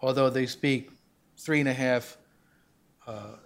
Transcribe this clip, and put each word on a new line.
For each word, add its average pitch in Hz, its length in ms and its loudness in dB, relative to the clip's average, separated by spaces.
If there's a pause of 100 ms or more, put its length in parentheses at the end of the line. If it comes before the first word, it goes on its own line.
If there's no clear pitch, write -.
although 131 300 4
they 127 160 0
speak 131 440 -2 (460)
three 151 240 0
and 139 80 2
a 127 60 0
half, 127 420 -2 (920)
uh, 107 400 -14